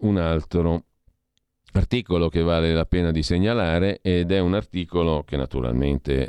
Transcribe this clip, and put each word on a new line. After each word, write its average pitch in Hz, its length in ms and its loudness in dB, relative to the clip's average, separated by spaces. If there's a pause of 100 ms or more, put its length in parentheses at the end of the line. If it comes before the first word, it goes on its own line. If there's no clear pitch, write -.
un 104 180 2
altro 82 640 0 (880)
articolo 90 560 0
che 82 140 0
vale 82 320 2
la 82 100 2
pena 87 260 0
di 80 120 0
segnalare, 92 800 0
ed 87 300 0
è 95 80 2
un 90 140 2
articolo 85 720 -2
che - 120 -6
naturalmente, 67 920 -2